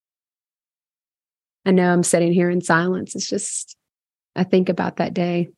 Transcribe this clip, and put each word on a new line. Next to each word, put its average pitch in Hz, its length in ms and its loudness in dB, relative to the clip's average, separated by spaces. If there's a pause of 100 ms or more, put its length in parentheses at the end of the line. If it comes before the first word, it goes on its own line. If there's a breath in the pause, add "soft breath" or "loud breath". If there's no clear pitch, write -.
(1700)
I 196 60 2
know 180 200 4
I'm 175 120 4
sitting 170 280 2
here 175 180 2
in 175 120 -2
silence. 180 520 -2
It's - 160 -8
just, - 460 -8 (600)
I 185 100 0
think 185 240 2
about 180 260 -4
that 170 180 -4
day, 175 440 -2